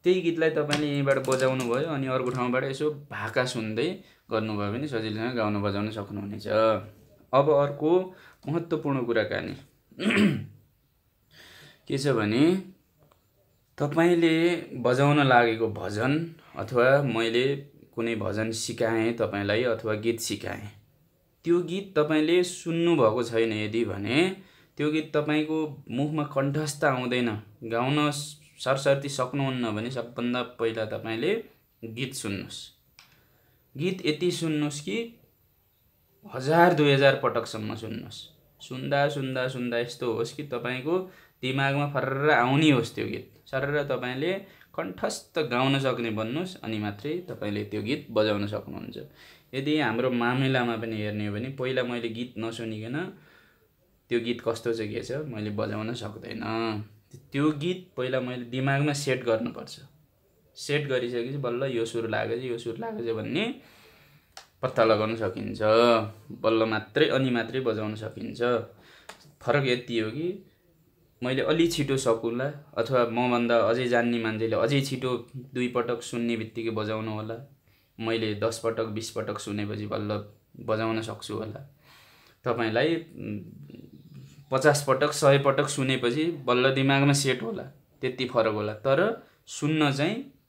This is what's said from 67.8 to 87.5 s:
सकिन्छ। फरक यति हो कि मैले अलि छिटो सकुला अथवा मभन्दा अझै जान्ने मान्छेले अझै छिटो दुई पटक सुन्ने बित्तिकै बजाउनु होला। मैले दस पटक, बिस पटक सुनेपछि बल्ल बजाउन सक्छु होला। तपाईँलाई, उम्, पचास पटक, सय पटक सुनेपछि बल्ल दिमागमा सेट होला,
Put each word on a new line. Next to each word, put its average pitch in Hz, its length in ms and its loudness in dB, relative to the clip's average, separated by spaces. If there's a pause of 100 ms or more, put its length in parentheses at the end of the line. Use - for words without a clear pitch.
सकिन्छ। 110 480 -8 (1000)
फरक 139 240 2
यति 123 320 0
हो 110 120 0
कि 175 400 -6 (720)
मैले 131 200 0
अलि 165 240 4
छिटो 139 300 0
सकुला 120 480 0 (340)
अथवा 120 260 2
मभन्दा 120 540 2
अझै 117 280 2
जान्ने 120 320 2
मान्छेले 110 380 -2
अझै 135 240 2
छिटो 127 560 -4
दुई 123 320 -4
पटक 120 340 -2
सुन्ने 117 340 -2
बित्तिकै 113 340 -6
बजाउनु 110 420 -4
होला। 110 380 -8 (500)
मैले 110 340 0
दस 113 300 -2
पटक, 113 200 0
बिस 110 260 -6
पटक 104 280 -6
सुनेपछि 104 480 -6
बल्ल 104 380 -4 (360)
बजाउन 113 420 -2
सक्छु 107 320 -10
होला। - 420 -10 (680)
तपाईँलाई, 120 520 0
उम्, 107 420 -8 (1120)
पचास 135 380 4
पटक, 139 240 4
सय 139 260 6
पटक 139 300 2
सुनेपछि 131 560 0
बल्ल 135 500 2
दिमागमा 139 380 4
सेट 135 300 2
होला, 202 200 -6 (380)